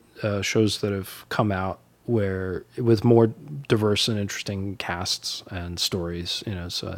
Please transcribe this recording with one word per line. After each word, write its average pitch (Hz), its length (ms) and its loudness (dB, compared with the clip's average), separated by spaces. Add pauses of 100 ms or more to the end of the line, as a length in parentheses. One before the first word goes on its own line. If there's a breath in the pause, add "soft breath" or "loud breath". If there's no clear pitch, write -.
(220)
uh, 101 200 0
shows 107 400 2
that 104 100 0
have 98 380 -6
come 107 220 0
out 95 280 -4 (260)
where, 95 580 -2 (140)
with 117 260 4
more 117 240 8 (400)
diverse 104 400 2
and 110 120 0
interesting 98 580 -6
casts - 720 -6
and 87 300 -6
stories, 87 680 -4
you 107 80 -4
know, 87 160 -6
so, - 280 -6